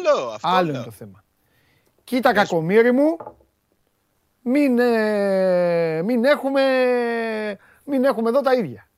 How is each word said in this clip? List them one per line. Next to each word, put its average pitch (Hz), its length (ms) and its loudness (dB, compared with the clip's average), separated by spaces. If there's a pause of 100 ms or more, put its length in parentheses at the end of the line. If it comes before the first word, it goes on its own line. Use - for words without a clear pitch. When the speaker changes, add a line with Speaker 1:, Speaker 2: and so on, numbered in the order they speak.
Speaker 1:
λέω, 254 280 0
αυτό 110 180 -8
Speaker 2:
Άλλο 185 180 2
Speaker 1:
λέω. 147 100 -4
Speaker 2:
είναι 120 80 -8
το 113 80 -16
θέμα. 104 320 -20 (800)
Κοίτα, 247 280 0
Speaker 1:
Πες. 202 100 2
Speaker 2:
κακομοίρη 190 500 2
μου, 302 260 2 (1200)
μην, 254 380 2
ε, 190 1200 0
μην 233 220 0
έχουμε, 277 360 0 (1200)
μην 277 180 -2
έχουμε 233 260 0
εδώ 262 120 0
τα 262 120 0
ίδια. 151 340 -4 (100)